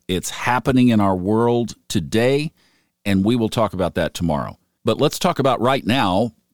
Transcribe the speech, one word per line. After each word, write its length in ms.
it's 200
happening 600
in 120
our 160
world 560
today, 640
and 180
we 100
will 140
talk 240
about 220
that 180
tomorrow. 460
But 160
let's 180
talk 200
about 200
right 280
now 480